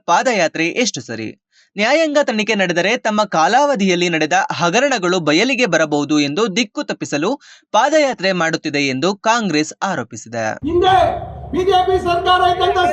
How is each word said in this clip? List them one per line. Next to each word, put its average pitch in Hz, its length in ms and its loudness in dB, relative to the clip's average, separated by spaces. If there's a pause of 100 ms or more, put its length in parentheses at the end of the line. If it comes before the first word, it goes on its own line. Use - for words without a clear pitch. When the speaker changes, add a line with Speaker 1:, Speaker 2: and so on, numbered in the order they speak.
Speaker 1:
ಪಾದಯಾತ್ರೆ 180 560 2 (180)
ಎಷ್ಟು - 240 -4
ಸರಿ? 110 220 -8 (460)
ನ್ಯಾಯಾಂಗ 294 440 2 (100)
ತನಿಖೆ 214 340 -2
ನಡೆದರೆ 175 280 0 (160)
ತಮ್ಮ 214 160 0 (140)
ಕಾಲಾವಧಿಯಲ್ಲಿ 190 800 2
ನಡೆದ 156 220 0 (240)
ಹಗರಣಗಳು 190 580 0 (100)
ಬಯಲಿಗೆ 226 460 2
ಬರಬಹುದು 151 420 0 (100)
ಎಂದು 160 180 -2 (120)
ದಿಕ್ಕು 247 320 -4
ತಪ್ಪಿಸಲು 160 420 -4 (460)
ಪಾದಯಾತ್ರೆ 262 540 2 (120)
ಮಾಡುತ್ತಿದೆ 151 400 -2 (120)
ಎಂದು 151 160 0 (180)
ಕಾಂಗ್ರೆಸ್ 185 440 0 (180)
ಆರೋಪಿಸಿದೆ. 117 540 -8 (240)
Speaker 2:
ಹಿಂದೆ 370 280 2 (580)
ಬಿ 359 160 -2
ಜೆ 370 160 4
ಪಿ 370 100 2 (120)
ಸರ್ಕಾರ 359 320 2 (120)
ಇದ್ದಂತ 370 260 0 (140)